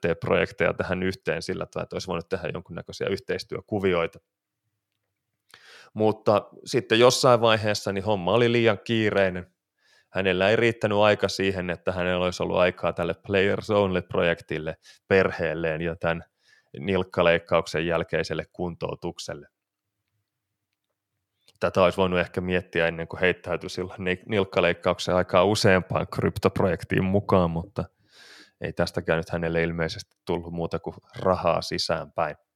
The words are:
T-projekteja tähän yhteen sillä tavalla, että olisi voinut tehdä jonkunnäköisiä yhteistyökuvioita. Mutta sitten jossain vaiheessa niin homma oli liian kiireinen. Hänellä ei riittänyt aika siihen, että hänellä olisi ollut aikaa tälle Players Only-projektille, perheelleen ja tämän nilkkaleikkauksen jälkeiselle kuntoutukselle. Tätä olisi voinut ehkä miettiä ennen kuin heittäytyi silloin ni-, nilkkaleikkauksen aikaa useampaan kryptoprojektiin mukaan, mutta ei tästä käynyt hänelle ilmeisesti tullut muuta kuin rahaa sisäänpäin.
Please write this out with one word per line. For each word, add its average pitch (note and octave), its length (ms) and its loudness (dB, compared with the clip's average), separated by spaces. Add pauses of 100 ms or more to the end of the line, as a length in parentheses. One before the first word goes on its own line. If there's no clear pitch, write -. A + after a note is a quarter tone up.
T-projekteja F2 720 0
tähän F#2 300 -4
yhteen F2+ 380 -4
sillä F#2 240 -8
tavalla, F2 180 -8
että F2 120 -12
olisi - 120 -10
voinut F2 220 -6
tehdä F2 240 -6
jonkunnäköisiä F2 540 -10
yhteistyökuvioita. F#2+ 1120 -4 (1700)
Mutta G#2+ 560 2 (160)
sitten A2+ 340 0
jossain B2 420 6
vaiheessa A2 500 2
niin G2 120 -4
homma F#2+ 300 0
oli A#2 180 4
liian A2+ 320 4
kiireinen. G2 640 0 (600)
Hänellä F#2+ 400 2
ei A2 60 4
riittänyt A2+ 420 0
aika G#2 300 4
siihen, F#2+ 420 -2
että E2+ 220 -4
hänellä F2+ 340 0
olisi F2+ 180 -4
ollut F2+ 140 -2
aikaa F2+ 360 0
tälle E2+ 200 -4 (140)
Players G2 420 0
Only-projektille, F2 1080 0 (300)
perheelleen E2 760 0
ja E2+ 140 -4
tämän E2+ 280 -2 (560)
nilkkaleikkauksen E2+ 1080 0
jälkeiselle E2 680 -4
kuntoutukselle. E2 920 -10 (2000)
Tätä F#2+ 240 2
olisi F2 140 4
voinut F2+ 220 2
ehkä F2 220 -2
miettiä F2+ 460 0
ennen E2 200 -6
kuin E2+ 120 -12
heittäytyi F2+ 500 0
silloin F#2 340 -8
ni-, F#2 220 -2
nilkkaleikkauksen F2+ 880 0
aikaa F2+ 300 4
useampaan F#2 600 2
kryptoprojektiin - 960 -2
mukaan, F#2+ 480 2
mutta E2+ 340 -8 (760)
ei D#2+ 120 -6
tästä - 280 -4
käynyt E2 280 0
hänelle E2 340 -2
ilmeisesti E2 520 -6 (100)
tullut E2+ 280 -4
muuta E2+ 260 -4
kuin - 160 -10 (240)
rahaa F2 420 2
sisäänpäin. D#2+ 760 -6 (200)